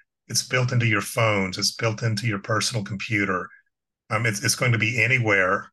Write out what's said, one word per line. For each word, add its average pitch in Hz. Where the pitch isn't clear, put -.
it's -
built 127
into 117
your 107
phones, 104
it's 98
built 113
into 110
your 104
personal 107
computer. 98
Um, 113
it's, 101
it's -
going 127
to 113
be 110
anywhere, 104